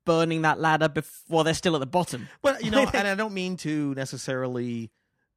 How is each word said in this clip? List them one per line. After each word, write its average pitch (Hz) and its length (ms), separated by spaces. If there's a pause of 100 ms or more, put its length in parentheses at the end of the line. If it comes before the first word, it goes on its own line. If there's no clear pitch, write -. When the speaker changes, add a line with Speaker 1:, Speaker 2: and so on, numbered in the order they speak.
Speaker 1:
burning 165 380
that 156 180
ladder 156 280
bef-, 151 400
while 160 160
they're 160 100
still 160 220
at - 20
the 135 80
bottom. 151 420 (140)
Speaker 2:
Well, 269 180
you 220 100
know, 262 100 (100)
Speaker 1:
<laughs> - 20
Speaker 2:
and 202 160
I 190 60
don't 214 180
mean 185 260
to 147 360
necessarily, 127 960 (460)